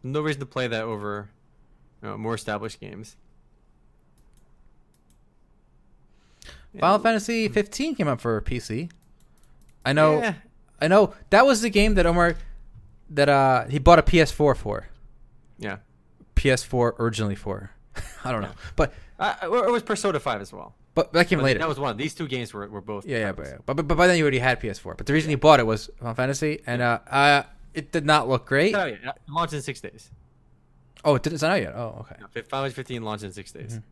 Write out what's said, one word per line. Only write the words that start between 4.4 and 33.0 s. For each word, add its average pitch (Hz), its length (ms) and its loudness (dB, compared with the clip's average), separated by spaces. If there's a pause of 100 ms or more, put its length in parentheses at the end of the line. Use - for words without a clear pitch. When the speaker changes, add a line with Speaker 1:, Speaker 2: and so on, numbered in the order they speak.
Speaker 2:
Final 185 180 4
Speaker 1:
Yeah. 214 40 -2
Speaker 2:
Fantasy 226 460 0
fifteen 220 460 -2
came 165 140 -2
out 123 120 -2
for 113 200 -2
P 123 180 -4
C. 139 300 -8 (960)
I 135 80 0
know. 156 280 4
Speaker 1:
Yeah. 214 140 0 (460)
Speaker 2:
I 156 80 2
know. 196 240 6 (160)
That 226 160 8
was 254 160 4
the 233 100 -2
game 208 240 4
that 175 120 4
Omar, 170 300 2 (760)
that, 143 180 2
uh, 135 380 4
he 139 120 -4
bought 165 200 10
a - 40 6
P 170 180 4
S 151 120 2
four 143 220 2
for. - 340 -8 (720)
Speaker 1:
Yeah. 104 180 -10 (580)
Speaker 2:
P - 160 2
S 127 120 0
four 120 360 0
originally 110 380 -2
for. 98 360 -10 (220)
<laughs> - 300 -12
I 127 80 -4
don't 110 80 -4
know, 98 80 -8
Speaker 1:
Yeah. - 260 -16
Speaker 2:
but - 200 0 (240)
Speaker 1:
Uh, - 160 -2 (140)
or 220 180 0
it 240 40 2
was 233 120 0
Persona 202 360 -2
five 113 220 -4
as 98 120 -14
well. - 220 -18 (200)
Speaker 2:
But - 200 0
that 175 140 4
came 160 100 2
Speaker 1:
But 135 60 0
Speaker 2:
later. 127 160 2
Speaker 1:
that 160 80 -2
was 135 100 -4
one. 131 180 -4
These 147 180 -6
two 160 140 -8
games 123 240 -8
were, 104 160 -12
were 104 140 -12
both 104 240 -10
Speaker 2:
Yeah, 127 120 -4
yeah, 101 140 -4
Speaker 1:
titles. 73 160 -12 (160)
Speaker 2:
but, - 20 -8
but, 123 100 -4
but, 151 120 -4
but 180 80 2
by 180 120 6
then 175 100 4
you 156 60 2
already 131 160 2
had 127 200 0
P 113 80 -8
S - 100 -8
four. - 160 -12
But - 120 -10
the 139 60 0
reason 156 180 0
Speaker 1:
Yeah. 147 40 2
Speaker 2:
you 127 40 -2
bought 151 220 8
it 113 60 0
was 110 220 -2 (100)
Final 117 160 -8
Fantasy, 139 520 -2
and, 123 140 -4
Speaker 1:
Yeah. 120 180 0 (120)
Speaker 2:
uh, - 40 -6
uh, 143 280 6 (300)
it - 200 -12
did 151 120 -2
not 147 240 4
look 127 180 0
great. 160 280 2
Speaker 1:
Oh, 196 120 -2
yeah. 110 100 -8 (140)
It - 60 -14 (120)
launched 160 260 -4
in 139 80 -6
six - 180 -10
days. - 300 -18 (960)
Speaker 2:
Oh, 147 100 4
it 127 80 0
didn't, 160 120 -4
it's 147 80 -6
not 160 100 2
out 190 100 0
yet. 71 120 -8
Oh, 113 260 -10
okay. - 200 -18
Speaker 1:
No, 101 60 -20
Fi-, - 160 -14
Final 135 220 -6
Fantasy 127 100 -6
fifteen 123 300 -10